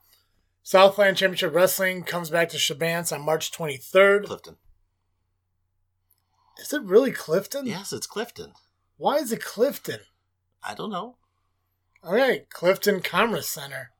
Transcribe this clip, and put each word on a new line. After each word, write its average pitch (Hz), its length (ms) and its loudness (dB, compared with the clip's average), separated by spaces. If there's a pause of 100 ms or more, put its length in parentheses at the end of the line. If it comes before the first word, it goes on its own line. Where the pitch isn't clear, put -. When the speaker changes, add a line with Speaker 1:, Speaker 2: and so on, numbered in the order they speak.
(640)
Speaker 1:
Southland 196 540 6
Championship 185 380 0
Wrestling 185 500 2
comes 170 260 -6
back 170 200 0
to 156 80 -8
Shabance 165 540 -2
on 147 100 -8
March 156 280 -2
twenty-third. 185 760 2
Speaker 2:
Clifton. 85 300 -12 (2000)
Speaker 1:
Is - 120 -10
it 285 100 -4
really 214 280 4
Clifton? 196 560 -4
Speaker 2:
Yes, 196 260 -8
it's 117 140 -10
Clifton. - 460 -12 (440)
Speaker 1:
Why 214 200 0
is 262 160 -2
it - 100 -6
Clifton? 196 580 -4 (640)
Speaker 2:
I 107 120 -12
don't 185 160 -10
know. 226 260 -10 (840)
Speaker 1:
All 165 120 -6
right, 240 360 2
Clifton 185 500 0
Commerce 185 480 -2
Center. 139 520 -12